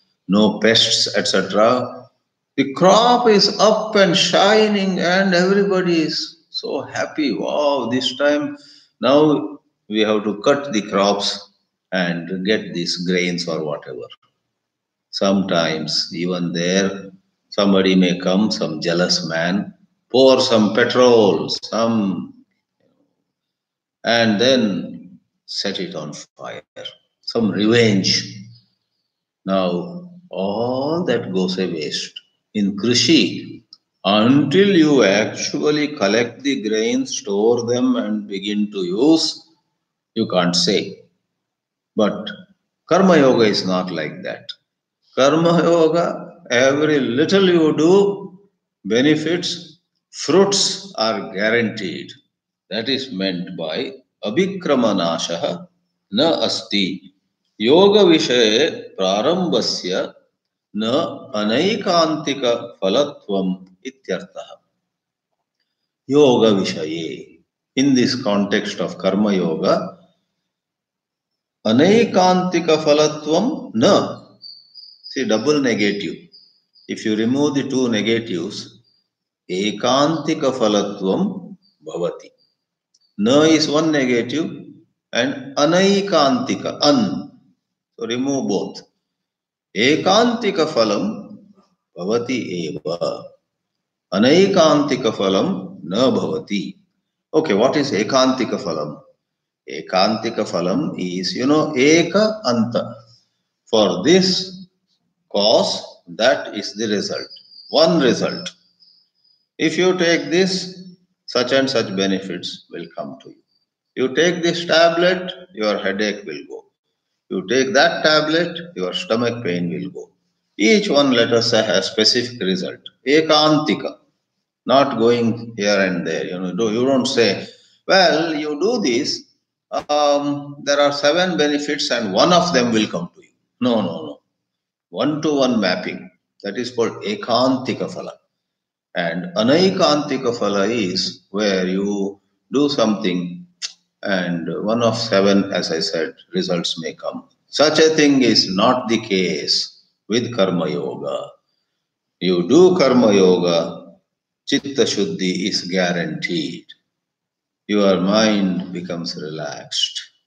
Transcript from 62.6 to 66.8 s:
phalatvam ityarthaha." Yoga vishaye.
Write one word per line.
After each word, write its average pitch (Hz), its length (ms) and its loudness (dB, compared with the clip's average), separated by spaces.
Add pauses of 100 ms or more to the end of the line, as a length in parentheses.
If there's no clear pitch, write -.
phalatvam 98 840 -2 (180)
ityarthaha." - 720 -12 (1500)
Yoga 123 520 6
vishaye. 80 800 -6 (340)